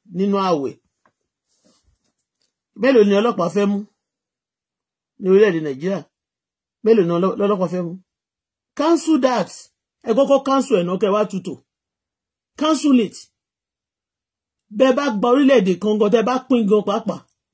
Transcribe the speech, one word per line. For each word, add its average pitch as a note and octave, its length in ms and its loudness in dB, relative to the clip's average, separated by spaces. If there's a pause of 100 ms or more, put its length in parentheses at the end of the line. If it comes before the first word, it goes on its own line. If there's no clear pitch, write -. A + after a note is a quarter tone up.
(140)
nínú G3 240 -2
àwẹ̀. D#3+ 360 -4 (2000)
Mélòó A#3 280 4
ni G3+ 100 2
ọlọ́pàá G3 360 0
fẹ́ G3+ 160 -2
mú G3+ 120 -2 (1400)
ní G3+ 80 -6
orílẹ̀-èdè F#3+ 340 4
Nàìjíríà? D3+ 380 -6 (840)
Mélòó G#3+ 200 4
ni E3+ 80 -2
ọlọ́-, F3+ 220 0
ọlọ́pàá G3+ 360 -2
fẹ́ F3+ 120 -6
mú? E3+ 100 -10 (840)
Cancel D#4 440 0
that. B3 300 -2 (540)
Ẹ A#3 100 -4
kọ́kọ́ C4+ 300 2
cancel C4+ 340 -2
ẹ̀ F3 80 -2
náà, F#3 120 -4
kẹ́ G3 140 0
wá G#3+ 120 0
tutù. F#3+ 280 -10 (1080)
Cancel D4 420 2
it. G3 160 -6 (1600)
Bẹ́ẹ̀ B3+ 220 2
bá C#4+ 160 -2
gba G#3+ 180 -2
orílẹ̀-èdè B3 500 4
kan G#3+ 200 -2
gan, G#3 140 2
tẹ́ A3+ 140 2
bá B3+ 120 -2
pín B3 280 -2
gan G#3 180 2
pàápàá, G3+ 340 -6 (360)